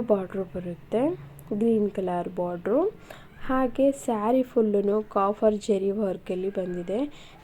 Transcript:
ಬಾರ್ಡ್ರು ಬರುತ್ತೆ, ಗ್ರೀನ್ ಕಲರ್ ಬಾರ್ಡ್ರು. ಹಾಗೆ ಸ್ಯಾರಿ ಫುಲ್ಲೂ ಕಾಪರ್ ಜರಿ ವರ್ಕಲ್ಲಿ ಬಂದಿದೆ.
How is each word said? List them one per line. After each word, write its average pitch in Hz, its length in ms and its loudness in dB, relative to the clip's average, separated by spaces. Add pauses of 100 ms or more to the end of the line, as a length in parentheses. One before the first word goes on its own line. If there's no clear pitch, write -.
ಬಾರ್ಡ್ರು 190 360 0
ಬರುತ್ತೆ, 190 760 -4 (340)
ಗ್ರೀನ್ 214 360 4
ಕಲರ್ 180 460 -4
ಬಾರ್ಡ್ರು. 180 500 0 (600)
ಹಾಗೆ 262 460 2
ಸ್ಯಾರಿ 247 520 2
ಫುಲ್ಲೂ 208 600 2
ಕಾಪರ್ 208 520 2
ಜರಿ 196 360 0
ವರ್ಕಲ್ಲಿ 190 580 -4
ಬಂದಿದೆ. 185 800 -4 (120)